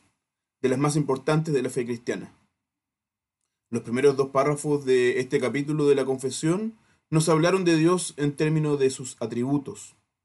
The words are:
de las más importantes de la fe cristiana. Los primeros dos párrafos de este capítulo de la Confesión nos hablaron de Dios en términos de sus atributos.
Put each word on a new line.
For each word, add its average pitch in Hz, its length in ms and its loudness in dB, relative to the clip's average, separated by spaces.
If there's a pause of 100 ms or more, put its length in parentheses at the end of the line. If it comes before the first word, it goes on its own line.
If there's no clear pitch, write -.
(600)
de 131 80 0
las 131 100 2
más 147 180 0
importantes 151 580 0
de 123 80 0
la 127 80 -4
fe 123 160 -4
cristiana. 113 480 -8 (1400)
Los 117 120 -4
primeros 131 340 2
dos 135 140 -2
párrafos 143 540 0
de 123 340 4
este 127 220 -2
capítulo 143 480 0
de 143 60 6
la 135 100 2
Confesión 147 720 -4 (320)
nos 156 220 2
hablaron 175 340 2
de 170 120 4
Dios 175 420 2
en 147 180 -2
términos 156 420 0
de 135 120 2
sus 135 300 -12
atributos. 123 760 -4 (280)